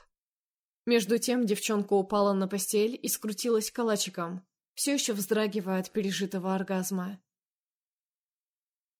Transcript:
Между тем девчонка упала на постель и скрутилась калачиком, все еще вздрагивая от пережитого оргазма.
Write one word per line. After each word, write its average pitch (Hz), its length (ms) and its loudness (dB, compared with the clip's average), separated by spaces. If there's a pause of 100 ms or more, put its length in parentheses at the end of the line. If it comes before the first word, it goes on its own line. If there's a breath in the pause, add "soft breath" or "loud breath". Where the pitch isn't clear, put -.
(840)
Между 233 340 4
тем 240 280 0
девчонка 202 460 0
упала 202 400 4
на 190 160 0
постель 208 520 0
и - 60 -4
скрутилась 214 640 0
калачиком, 185 760 -2 (300)
все - 200 0
еще 269 200 0
вздрагивая 202 640 0
от 185 140 -6
пережитого 190 640 -2
оргазма. 185 680 -4 (1800)